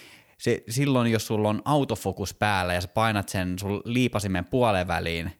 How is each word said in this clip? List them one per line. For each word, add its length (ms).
se, 320
silloin 420
jos 160
sulla 220
on 160
autofokus 680
päällä 400
ja 80
sä 60
painat 420
sen 300
sun 260
liipasimen 600
puoleen 420
väliin 520